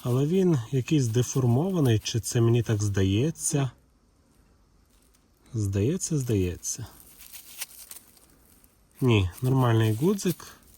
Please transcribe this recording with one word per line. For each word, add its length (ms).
Але 220
він 340
якийсь 360
деформований, 920
чи 200
це 220
мені 220
так 200
здається? 880
Здається, 640
здається. 680
Ні, 280
нормальний 520
гудзик, 540